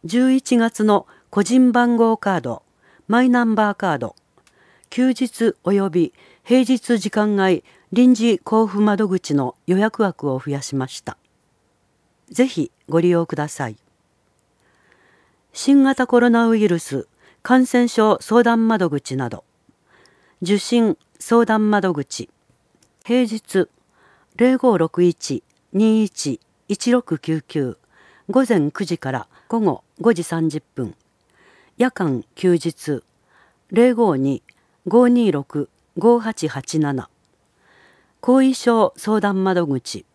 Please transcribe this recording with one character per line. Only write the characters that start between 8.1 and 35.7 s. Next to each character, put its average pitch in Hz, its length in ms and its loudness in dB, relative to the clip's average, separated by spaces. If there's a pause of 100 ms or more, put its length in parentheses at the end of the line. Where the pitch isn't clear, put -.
時 220 320 0
交 220 220 2
付 202 160 -2
窓 208 240 0
口 180 280 -4
の 127 200 -2 (100)
予 185 120 0
約 214 260 0
枠 156 260 -4
を 131 80 -4
増 143 140 -8
や 139 100 -6
し - 140 -10
ま 131 100 -2
し - 140 -16
た。 - 180 -16 (1120)
ぜ 247 160 2
ひ 170 280 -6 (160)
ご 165 100 0
利 175 120 2
用 170 140 0
く 151 120 -10
だ 151 100 -6
さ 131 220 -8
い。 107 80 -16 (1800)
新 277 300 4
型 269 240 0
コ 247 120 2
ロ 240 100 4
ナ 233 200 2
ウ 226 80 2
イ 214 100 2
ル 170 100 0
ス 139 300 -8 (340)
感 254 260 4
染 240 200 2
症 214 320 2
相 233 240 2
談 226 240 0
窓 208 220 0
口 139 260 -6
な 127 140 -6
ど、 110 160 -14 (960)
受 190 160 0
診 226 400 0 (220)
相 233 260 2
談 214 260 0
窓 185 220 0
口、 - 360 -8 (760)
平 247 160 0
日 214 480 -2 (680)
零 254 220 2
五 233 200 2
六 165 260 0
一 165 380 -2 (300)
二 220 320 2
一 - 380 -6 (260)
一 202 240 -4
六 240 260 0
九 160 240 -6
九、 135 360 -6 (520)
午 254 160 2
前 160 260 0
九 - 120 -8
時 165 140 -6
か 135 160 -8
ら 117 140 -8 (200)
午 233 140 -4
後 160 240 -2 (160)
五 233 120 2
時 170 100 -4
三 160 260 -2
十 151 120 -8 (140)
分、 110 200 -8 (840)
夜 247 140 0
間 143 340 -4 (100)
休 180 200 2
日 151 480 -6 (640)
零 240 240 4
五 214 240 2
二 135 260 -2 (440)
五 240 200 6
二 240 240 2
六 143 380 -6 (260)